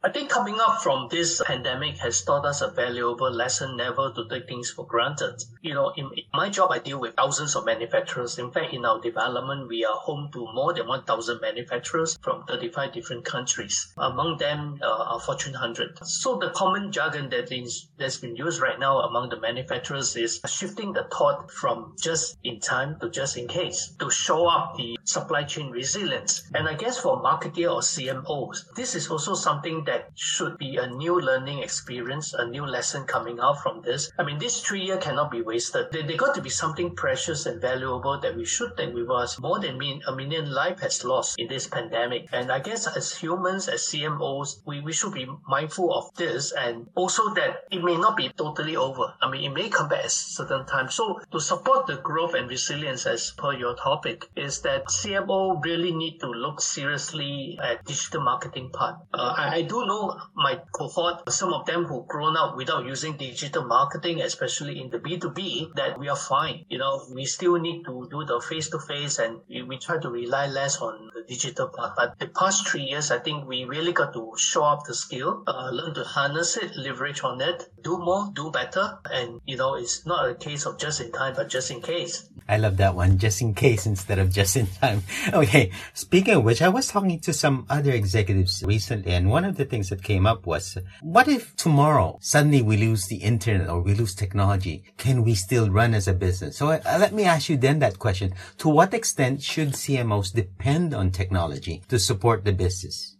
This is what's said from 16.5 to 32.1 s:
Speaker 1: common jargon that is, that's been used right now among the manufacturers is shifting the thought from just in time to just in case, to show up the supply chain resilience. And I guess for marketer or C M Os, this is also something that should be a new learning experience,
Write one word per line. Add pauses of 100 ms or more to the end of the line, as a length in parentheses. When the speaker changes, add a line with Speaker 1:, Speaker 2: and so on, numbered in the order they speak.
Speaker 1:
common
jargon
that
is,
that's
been
used
right
now
among
the
manufacturers
is
shifting
the
thought
from
just
in
time
to
just
in
case,
to
show
up
the
supply
chain
resilience.
And
I
guess
for
marketer
or
C
M
Os, (140)
this
is
also
something
that
should
be
a
new
learning
experience,